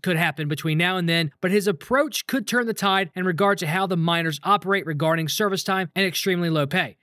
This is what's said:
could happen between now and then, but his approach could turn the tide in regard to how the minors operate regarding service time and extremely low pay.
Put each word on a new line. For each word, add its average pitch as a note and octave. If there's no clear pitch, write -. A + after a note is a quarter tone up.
could F3+
happen D#3
between D#3
now F3+
and F3
then, E3
but F#3
his G3+
approach B3
could B3
turn A#3+
the A3+
tide F#3+
in F#3
regard F#3+
to F3
how F#3
the F#3
minors E3
operate G3
regarding D#3+
service F#3+
time F#3+
and F#3+
extremely F3
low D#3
pay. D3+